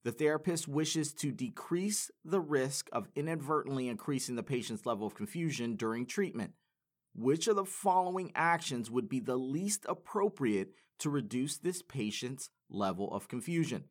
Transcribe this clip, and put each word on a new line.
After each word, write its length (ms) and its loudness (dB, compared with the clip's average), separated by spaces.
The 80 0
therapist 560 2
wishes 480 0
to 160 -2
decrease 800 -2
the 160 2
risk 540 2
of 220 -2
inadvertently 760 0
increasing 460 -2
the 80 -2
patient's 420 -4
level 220 0
of 80 -6
confusion 600 -2
during 300 0
treatment. 480 -2
Which 320 2
of 80 6
the 100 2
following 720 2
actions 560 2
would 180 0
be 100 0
the 180 0
least 520 -2
appropriate 840 2
to 100 0
reduce 480 0
this 240 -4
patient's 680 -4
level 440 0
of 140 -6
confusion? 640 0